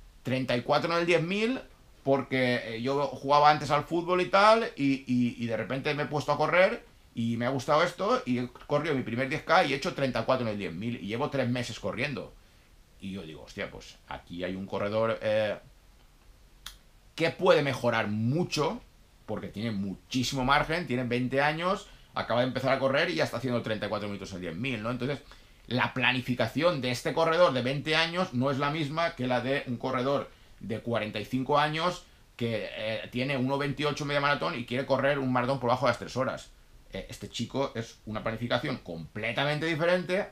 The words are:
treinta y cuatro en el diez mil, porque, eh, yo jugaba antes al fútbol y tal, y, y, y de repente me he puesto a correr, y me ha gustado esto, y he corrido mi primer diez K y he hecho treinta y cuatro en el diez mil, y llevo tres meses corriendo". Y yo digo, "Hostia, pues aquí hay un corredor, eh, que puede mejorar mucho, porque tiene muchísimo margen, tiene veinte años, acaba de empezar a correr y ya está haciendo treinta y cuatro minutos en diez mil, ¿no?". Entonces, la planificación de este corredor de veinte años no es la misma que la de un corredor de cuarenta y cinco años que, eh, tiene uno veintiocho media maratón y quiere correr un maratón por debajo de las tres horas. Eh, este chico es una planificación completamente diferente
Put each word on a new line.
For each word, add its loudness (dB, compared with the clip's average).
treinta 0
y 0
cuatro 2
en 2
el 2
diez 4
mil, -2
porque, 0
eh, -6
yo 0
jugaba 6
antes 0
al 2
fútbol 0
y 2
tal, 6
y, 0
y, 2
y -4
de -2
repente -2
me -2
he -2
puesto -2
a 2
correr, 4
y -2
me -2
ha 2
gustado 4
esto, 0
y 0
he -4
corrido -2
mi 0
primer -2
diez -4
K 4
y 0
he 2
hecho -4
treinta -2
y -8
cuatro 2
en -2
el -6
diez -6
mil, -6
y -10
llevo -4
tres 0
meses -4
corriendo". -6
Y -8
yo -8
digo, -16
"Hostia, -8
pues -18
aquí -10
hay -4
un -6
corredor, 0
eh, 0
que 2
puede 6
mejorar 0
mucho, 0
porque -6
tiene -4
muchísimo -2
margen, 2
tiene -2
veinte 0
años, 0
acaba 0
de 2
empezar 0
a 2
correr 2
y -4
ya 2
está -4
haciendo -2
treinta -4
y -6
cuatro -4
minutos -8
en -8
diez -6
mil, -4
¿no?". -4
Entonces, -4
la 0
planificación 0
de -2
este -2
corredor 6
de 2
veinte 0
años 0
no 2
es 0
la 0
misma -2
que -4
la 2
de -2
un -4
corredor -2
de -6
cuarenta -2
y -6
cinco 0
años 0
que, -4
eh, -6
tiene -2
uno 0
veintiocho -2
media 0
maratón 0
y -8
quiere -4
correr 2
un 0
maratón 2
por 0
debajo 2
de 6
las -6
tres -8
horas. -4
Eh, -10
este -12
chico -4
es -8
una -6
planificación -2
completamente -4
diferente 0